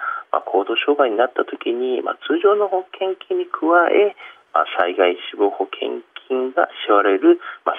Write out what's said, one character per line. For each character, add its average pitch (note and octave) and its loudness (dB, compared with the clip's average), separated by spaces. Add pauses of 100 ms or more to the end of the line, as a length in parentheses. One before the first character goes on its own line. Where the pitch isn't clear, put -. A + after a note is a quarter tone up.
(320)
ま - 0
あ、 - -18
行 - -2
動 A#2 -4
障 C#3+ 0
害 C3 2
に G#2 -4
な A#2+ 2
っ - -4
た - -2
時 - -6
に、 B2 -2
ま - -6
あ、 - -6 (100)
通 D#3 0
常 G3+ 6
の G#3 0
保 F#3 -4
険 F#3+ -6
金 - -6
に F3+ -4
加 - -6 (240)
え、 G3+ 2 (380)
ま D#2+ 2
あ、 D#2 0 (120)
災 F2+ 0
害 F2+ 4 (160)
死 - -16
亡 G2+ 2
保 - -4
険 A#2+ -8 (260)
金 C3 -2
が - 2 (160)
支 - 2
払 - 6
わ G2+ 4
れ G2 4
る、 E3+ 6 (260)
ま D#3+ -2
あ、 - -6